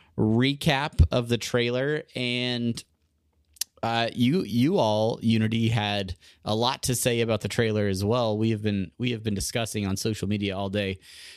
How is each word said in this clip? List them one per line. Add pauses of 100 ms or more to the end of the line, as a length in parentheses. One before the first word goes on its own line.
(180)
recap
of
the
trailer, (120)
and, (1000)
uh,
you,
you
all,
Unity,
had (300)
a
lot
to
say
about
the
trailer
as
well.
We
have
been,
we
have
been
discussing
on
social
media
all
day. (380)